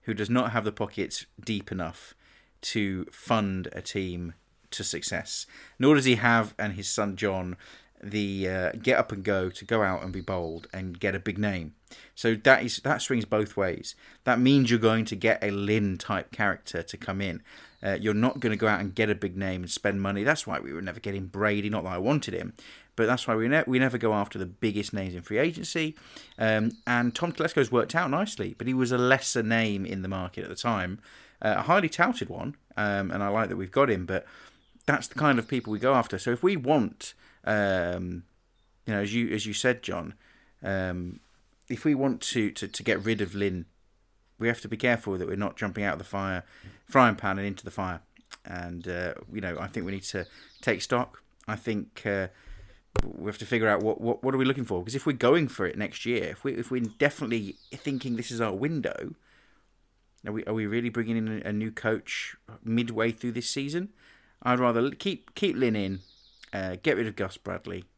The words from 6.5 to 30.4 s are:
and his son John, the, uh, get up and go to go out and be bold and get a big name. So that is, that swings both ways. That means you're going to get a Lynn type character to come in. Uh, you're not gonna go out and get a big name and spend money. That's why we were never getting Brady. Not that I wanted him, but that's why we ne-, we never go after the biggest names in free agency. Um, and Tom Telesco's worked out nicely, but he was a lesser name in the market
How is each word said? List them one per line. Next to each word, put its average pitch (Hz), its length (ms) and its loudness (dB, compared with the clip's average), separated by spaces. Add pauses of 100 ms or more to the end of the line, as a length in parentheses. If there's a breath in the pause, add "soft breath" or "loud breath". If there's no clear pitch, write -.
and 104 160 -2
his 95 160 -6
son 101 260 0
John, 92 400 -2 (480 loud breath)
the, 98 440 -2
uh, 92 240 0 (100)
get 120 180 4
up - 120 0
and 98 120 -6
go 95 260 2
to - 160 -12
go 113 160 2
out 95 220 0
and 92 80 -8
be 95 100 -6
bold 82 520 -6
and 92 260 -8
get 98 160 0
a 95 40 -4
big 98 200 -6
name. 92 340 -2 (400 loud breath)
So 113 220 0
that 131 280 8
is, 120 200 -4
that 151 180 0
swings 117 240 0
both 107 320 0
ways. - 380 -2 (300 loud breath)
That 120 140 4
means 131 300 8
you're 117 100 6
going 110 260 6
to 113 100 -4
get 110 280 2
a 104 60 0
Lynn 101 480 2
type - 340 -4
character 92 520 -2
to - 140 -10
come 98 240 -4
in. 90 200 -4 (420 loud breath)
Uh, 98 160 0
you're 107 140 2
not 120 260 2
gonna 110 180 2
go 110 100 2
out 104 140 2
and 98 120 -6
get 110 160 2
a 104 60 2
big 98 220 -4
name 95 240 -2
and 90 100 -6
spend 101 300 0
money. 98 220 0
That's 151 220 2
why 80 140 -4
we 67 140 -8
were 82 80 -6
never 92 180 -8
getting 98 280 -6
Brady. 104 420 0
Not 104 140 -2
that 92 100 -4
I 87 60 -2
wanted 120 340 2
him, 87 200 -6 (420 loud breath)
but 113 120 4
that's - 200 2
why 117 80 2
we 110 120 2
ne-, 147 200 4
we 127 120 4
never 127 180 2
go 113 160 4
after 101 260 0
the 92 80 -2
biggest 101 460 -2
names 95 220 -4
in 87 60 -8
free 104 160 -2
agency. 160 580 -2 (420 loud breath)
Um, 110 340 4 (160)
and 120 280 2
Tom 170 160 -2
Telesco's 151 400 2
worked 120 240 2
out 170 140 0
nicely, 139 480 -2
but 117 100 -4
he 131 60 0
was 127 180 2
a 127 60 2
lesser 127 460 4
name 107 420 2
in 95 160 -4
the 92 60 -4
market 92 360 -6